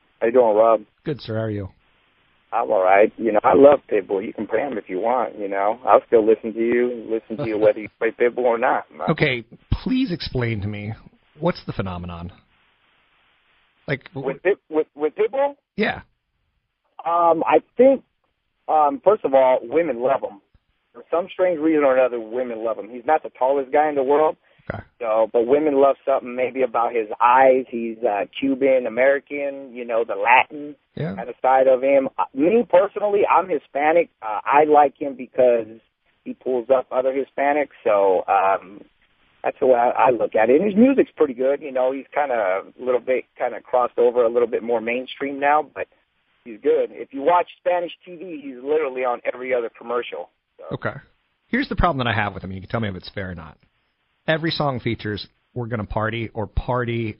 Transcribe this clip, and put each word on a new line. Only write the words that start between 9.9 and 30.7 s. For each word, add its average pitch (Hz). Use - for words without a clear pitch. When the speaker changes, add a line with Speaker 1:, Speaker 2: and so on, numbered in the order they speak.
Speaker 2:
explain 117
to 98
me, 104
what's 170
the -
phenomenon? 87
Like, 143
Speaker 1:
With 135
Pit-, 190
with, 156
with 147
Pitbull? 262
Speaker 2:
Yeah. -
Speaker 1:
Um, 170
I -
think, 262
um, 143
first 214
of 139
all, 131
women 127
love 131
him. 101
For -
some 175
strange 165
reason 151
or 131
another, 123
women 113
love 110
him. 101
He's 120
not 156
the 117
tallest 131
guy 151
in 147
the 139
world. 156
Speaker 2:
Okay. 104
Speaker 1:
So, 110
but 117
women 147
love 135
something 127
maybe 127
about 117
his 110
eyes. 127
He's, 117
uh, 104
Cuban 131
American, 139
you 120
know, 117
the 113
Latin 127